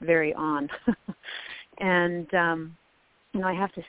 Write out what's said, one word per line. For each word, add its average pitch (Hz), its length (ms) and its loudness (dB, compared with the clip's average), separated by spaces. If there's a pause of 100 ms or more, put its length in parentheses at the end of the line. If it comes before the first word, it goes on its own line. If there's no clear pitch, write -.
very 160 320 4
on. 147 360 -2 (180)
<laughs> 226 120 2 (800)
And, 175 540 2
um, 165 420 2 (580)
you 208 60 -2
know, 190 80 0
I 185 60 0
have 190 200 -2
to 175 160 -12